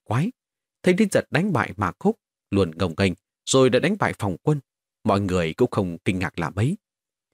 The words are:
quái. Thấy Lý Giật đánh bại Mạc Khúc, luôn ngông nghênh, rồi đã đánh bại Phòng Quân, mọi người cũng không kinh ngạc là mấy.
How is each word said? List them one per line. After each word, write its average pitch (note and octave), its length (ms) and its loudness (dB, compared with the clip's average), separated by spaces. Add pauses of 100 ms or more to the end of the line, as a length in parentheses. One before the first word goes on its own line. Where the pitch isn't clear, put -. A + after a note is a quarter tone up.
quái. C#3+ 280 -2 (500)
Thấy F#3 160 4
Lý A3 140 4
Giật G#2+ 180 0
đánh F3 220 -2
bại A2+ 240 -2
Mạc F#2 220 -4
Khúc, G#3+ 220 0 (300)
luôn G2 260 2
ngông F2 220 -4
nghênh, G2 140 2 (340)
rồi C3 240 4
đã A#2+ 80 4
đánh G3 200 -2
bại G#2 200 -2
Phòng F#2+ 240 -4
Quân, D3+ 180 0 (440)
mọi G2+ 160 2
người F2 340 -2
cũng B2 160 2
không F2+ 280 -4
kinh F#2+ 200 -2
ngạc F2+ 200 -6
là D#2+ 120 -4
mấy. B2 260 -2 (580)